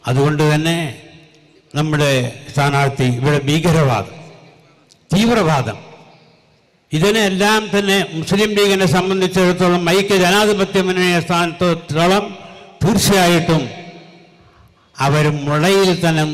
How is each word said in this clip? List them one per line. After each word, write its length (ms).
അതുകൊണ്ട് 340
തന്നെ 220
നമ്മുടെ 340
സ്ഥാനാർത്ഥി 540
ഇവിടെ 180
ഭീകരവാദം, 680
തീവ്രവാദം, 640
ഇതിനെല്ലാം 640
തന്നെ 240
മുസ്ലിം 400
ലീഗിനെ 280
സംബന്ധിച്ചിടത്തോളം, 840
ഐക്യ 280
ജനാധിപത്യ 640
മുന്നണിയെ 400
സ്ഥാനത്തോളം 1000
തീർച്ചയായിട്ടും 800
അവർ 200
മുളയിൽ 420
തന്നെ 300